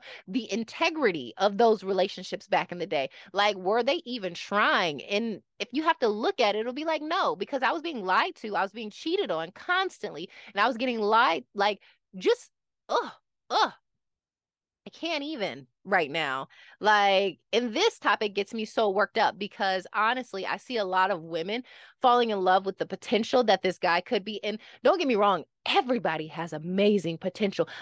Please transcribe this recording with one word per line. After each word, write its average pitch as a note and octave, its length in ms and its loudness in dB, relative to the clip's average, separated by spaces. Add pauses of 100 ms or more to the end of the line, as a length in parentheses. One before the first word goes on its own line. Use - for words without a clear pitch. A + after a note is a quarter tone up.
(280)
the A3 260 -4
integrity A3+ 840 -2
of G3+ 200 2
those A3 260 4
relationships F#3+ 640 -2
back F3 240 0
in F3 60 -10
the F3 100 -6
day, C#3+ 220 -2 (240)
like, G3+ 240 2
were G3 260 0
they C#4+ 220 0
even G#3+ 280 -8
trying? G3+ 720 0
And G#3 380 -4 (180)
if G#3 120 -8
you C#4+ 120 -2
have E4 160 2
to B3 80 2
look A3 320 -2
at G#3 160 2
it, G#3+ 40 -2
it'll A#3 120 -4
be C#4+ 140 -8
like, D#4+ 160 -2
"No," D4+ 340 -2
because B3 280 -6
I A#3 80 2
was D#4+ 100 -4
being C#4 240 -8
lied A3 300 0
to. G#3 200 -10
I E3+ 60 0
was G3 100 -4
being G#3+ 200 -12
cheated D#4+ 400 -4
on E3 200 -4
constantly. G#3 800 -6 (240)
And G3 80 6
I A3 60 8
was B3+ 100 0
getting A#3+ 220 -2
lied, A3+ 440 4 (120)
like, G3+ 260 2 (340)
just, F#4 360 0 (380)
ugh, F4+ 220 0 (380)
ugh. C4 240 2 (1120)
I G#3 40 -16
can't D#4 340 -6
even F#3 440 -6 (160)
right F3+ 260 2
now. C#3 380 -4 (320)
Like, G3 600 4 (120)
and A#3 220 0
this G#4 260 0
topic G#3+ 340 0
gets G3+ 200 -4
me A3+ 100 -6
so G#3+ 260 0
worked G3 280 0
up F#3 200 2
because F#3+ 560 -4
honestly, A3 520 -2
I A#2 100 -4
see A#3+ 220 -8
a G#3 80 -2
lot F#3 260 2
of E3 120 -4
women E3+ 420 -6 (360)
falling A#3+ 280 4
in G#3 120 -2
love F#3 240 4
with G3 120 -6
the D#3+ 80 -4
potential A#3 600 0
that G3+ 180 4
this F#3 140 0
guy E3+ 220 2
could G3 240 -2
be. G3+ 220 -10
And G#3+ 140 -4 (260)
don't D#4+ 120 6
get E4 120 0
me A#3+ 60 4
wrong, G3 280 2 (220)
everybody F3+ 600 0
has D#3+ 260 -10
amazing F3+ 640 0
potential, G3 500 -2 (140)